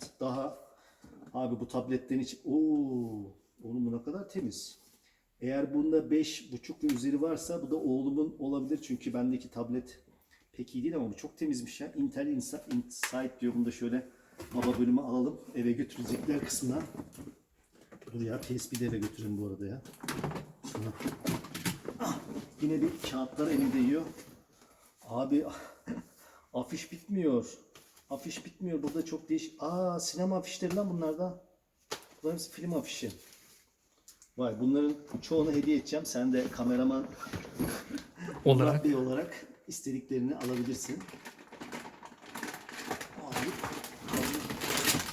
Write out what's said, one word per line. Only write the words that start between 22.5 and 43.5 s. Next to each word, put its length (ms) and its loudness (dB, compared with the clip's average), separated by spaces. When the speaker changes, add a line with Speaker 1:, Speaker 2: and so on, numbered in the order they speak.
Speaker 1:
yine 200 4
bir 80 6
kağıtlar 400 0
elimde 280 4
yiyor. 240 6
Abi, 420 4
<laughs> 560 -18
afiş 380 -4
bitmiyor. 680 2
Afiş 360 -8
bitmiyor. 360 -2
Burada 220 0
çok 240 -6
değişik. 340 -2
Aa, 380 2
sinema 360 2
afişleri 400 -2
lan 140 2
bunlar 280 0
da. 260 -4
Bunlar 120 0
hepsi 160 -6
film 240 -4
afişi. 360 -2
Vay, 240 0
bunların 340 4
çoğunu 300 4
hediye 240 4
edeceğim. 300 -2
Sen 260 2
de 160 4
kameraman 580 2
<laughs> 720 -8
Speaker 2:
Olarak. 280 8
Speaker 1:
Murat 120 4
Bey 100 6
olarak 520 0
istediklerini 680 -2
alabilirsin. 640 -2
Abi, 260 -2